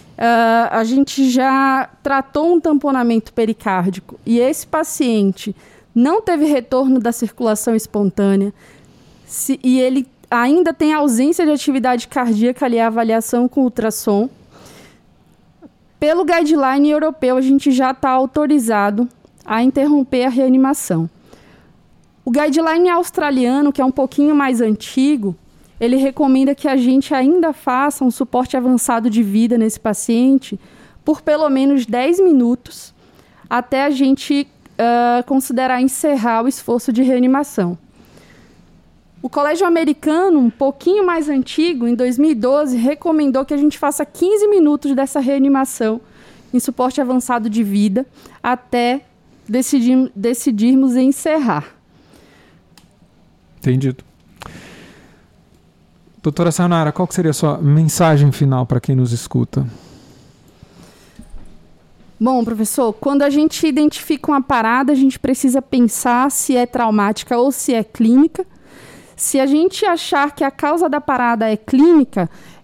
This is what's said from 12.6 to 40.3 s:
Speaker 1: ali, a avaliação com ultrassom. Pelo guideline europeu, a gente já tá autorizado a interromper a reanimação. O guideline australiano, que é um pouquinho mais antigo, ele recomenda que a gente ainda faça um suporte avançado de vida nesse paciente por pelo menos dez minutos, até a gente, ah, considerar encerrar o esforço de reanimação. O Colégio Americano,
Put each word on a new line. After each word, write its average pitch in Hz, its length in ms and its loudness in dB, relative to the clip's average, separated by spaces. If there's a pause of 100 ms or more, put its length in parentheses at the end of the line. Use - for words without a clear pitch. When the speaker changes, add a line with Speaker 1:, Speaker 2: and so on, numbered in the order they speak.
Speaker 1:
ali, 233 140 0
a 226 80 2
avaliação 226 600 0
com 277 140 0
ultrassom. 220 680 -2 (1700)
Pelo 320 240 0
guideline 294 640 2
europeu, 302 480 0
a 262 40 0
gente 269 300 2
já 262 220 0
tá 262 160 -2
autorizado 247 960 0 (360)
a 220 200 -2
interromper 269 600 2
a 269 40 0
reanimação. 262 800 0 (1120)
O 262 60 -6
guideline 320 600 2
australiano, 285 840 0
que 277 100 -2
é 254 40 2
um 262 60 0
pouquinho 285 440 0
mais 262 260 0
antigo, 220 760 0 (440)
ele 240 160 0
recomenda 269 580 2
que - 140 -4
a 269 80 0
gente 262 380 2
ainda 302 400 2
faça 269 500 -2
um 247 80 2
suporte 247 440 -4
avançado 240 540 0
de 220 140 0
vida 214 340 2
nesse 220 220 0
paciente 233 800 0 (440)
por 302 180 -2
pelo 302 280 0
menos 269 380 0
dez 262 320 0
minutos, 254 720 0 (560)
até 247 360 -2
a 294 40 0
gente, 277 580 0 (300)
ah, 240 480 2
considerar 262 560 -2
encerrar 240 600 0
o 247 40 0
esforço 240 440 -4
de 226 100 0
reanimação. 254 760 0 (1400)
O 254 100 -8
Colégio 302 360 0
Americano, 330 720 0